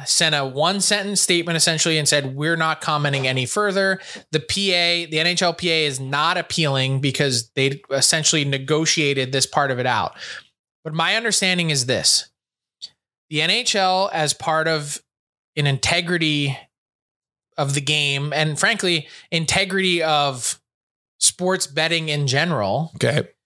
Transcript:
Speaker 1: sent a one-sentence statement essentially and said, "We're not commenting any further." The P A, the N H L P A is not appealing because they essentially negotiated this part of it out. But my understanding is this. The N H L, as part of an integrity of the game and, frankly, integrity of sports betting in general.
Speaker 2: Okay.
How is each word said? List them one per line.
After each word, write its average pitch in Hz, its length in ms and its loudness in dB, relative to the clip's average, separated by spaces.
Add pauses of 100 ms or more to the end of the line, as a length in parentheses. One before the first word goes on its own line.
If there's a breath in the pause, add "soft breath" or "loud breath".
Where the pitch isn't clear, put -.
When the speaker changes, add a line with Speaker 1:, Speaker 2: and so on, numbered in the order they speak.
Speaker 1:
sent 160 300 2
a 143 100 0
one-sentence 190 720 0
statement 170 380 2
essentially 160 400 2
and 147 100 2
said, 135 280 2
"We're 156 200 0
not 160 260 0
commenting 143 440 0
any 131 220 0
further." 190 520 0 (320 loud breath)
The 156 80 0
P 190 340 -2
A, 175 340 2
the 156 120 -2
N 160 60 0
H 175 160 0
L 175 120 2
P 175 180 -2
A 160 160 2
is 131 120 -4
not 147 380 0
appealing 135 640 0
because 131 540 0
they 139 340 0
essentially 151 560 2
negotiated 139 840 0
this 135 160 0
part 143 240 0
of 123 80 -2
it 123 80 -2
out. 110 280 0 (680 loud breath)
But 160 100 -8
my 170 220 0
understanding 185 560 0
is 131 160 0
this. - 420 0 (1000 loud breath)
The 151 100 0
N 160 80 2
H 226 260 0
L, 190 380 2
as 151 220 0
part 160 320 -2
of 151 340 -2 (540)
an 147 100 0
integrity 151 880 0 (1040)
of 139 160 -2
the 143 80 -2
game 143 500 -2
and, 151 280 0
frankly, 185 480 0 (240 loud breath)
integrity 185 720 0
of 143 580 0 (580)
sports 185 460 0
betting 160 440 0
in 147 180 0
general. 139 680 0
Speaker 2:
Okay. - 320 0 (180)